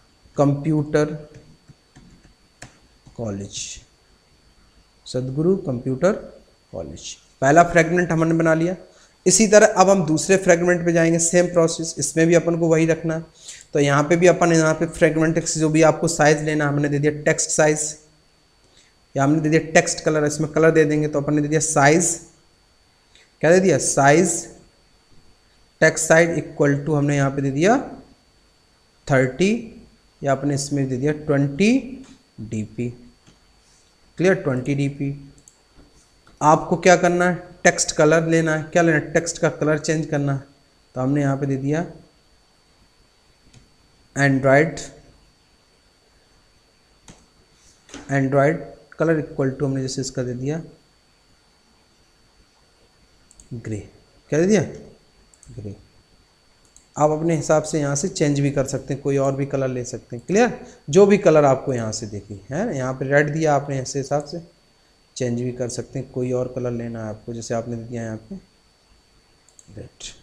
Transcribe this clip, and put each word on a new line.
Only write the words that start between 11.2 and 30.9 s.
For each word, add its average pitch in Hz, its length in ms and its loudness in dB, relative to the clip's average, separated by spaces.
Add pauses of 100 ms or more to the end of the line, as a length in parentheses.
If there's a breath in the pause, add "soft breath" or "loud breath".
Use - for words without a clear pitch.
process, 165 520 -2
इसमें 165 280 0
भी 170 80 4
अपन 170 240 0
को 165 80 0
वही 160 180 4
रखना 160 300 -2
है। 160 100 -8 (480 loud breath)
तो - 60 0
यहाँ 143 240 2
पे 165 120 2
भी 175 120 4
अपन, 170 260 4
यहाँ 160 200 4
पे 165 140 -2
fragment 160 580 0
से - 140 -4
जो 156 100 2
भी 156 140 4
आपको 160 260 4
size 151 340 2
लेना, 151 240 0
हमने 143 220 0
दे 143 100 -2
दिया 147 120 2 (120)
text - 280 0
size, 151 440 0 (1200 soft breath)
या 139 80 0
हमने 151 180 2
दे 151 80 -2
दिया 160 120 2 (120)
text 175 300 0
color, 156 220 0
इसमें 147 260 -4
color 160 200 4
दे 156 140 4
देंगे। 151 220 0
तो 147 140 -2
अपन 147 120 -2
ने 151 80 0
दे 147 60 -2
दिया 156 140 0
size, 151 520 2 (1300 soft breath)
क्या 151 100 4
दे 185 80 8
दिया, 180 200 4
size, 156 580 4 (1400)
टेक्स्ट 160 260 2
साइज 165 300 6
equal 147 340 0 (140)
to 156 100 -2
हमने 143 200 0
यहाँ 139 160 0
पे 143 100 -4
दे 139 100 -2
दिया 180 260 2 (1300)
थर्टी, 135 440 2 (720)
या 139 100 -2
आपने 139 240 -2
इसमें 139 340 -4
दे 127 80 -4